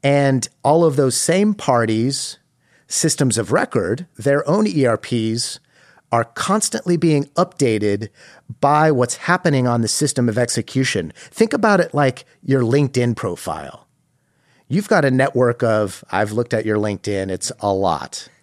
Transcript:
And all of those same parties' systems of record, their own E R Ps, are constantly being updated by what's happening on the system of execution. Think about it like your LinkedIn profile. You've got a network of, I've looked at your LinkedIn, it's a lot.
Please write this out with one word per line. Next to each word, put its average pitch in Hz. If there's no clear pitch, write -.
And 139
all 160
of 151
those 131
same 202
parties' 120
systems 135
of 113
record, 123
their 143
own 214
E 151
R 113
Ps, 113
are 117
constantly 196
being 151
updated 107
by 151
what's 123
happening 147
on 120
the 110
system 127
of 110
execution. 117
Think -
about 214
it 165
like 139
your 135
LinkedIn 123
profile. 80
You've 185
got 175
a 135
network 127
of, 107
I've 104
looked 117
at 107
your 107
LinkedIn, 101
it's 92
a 104
lot. 95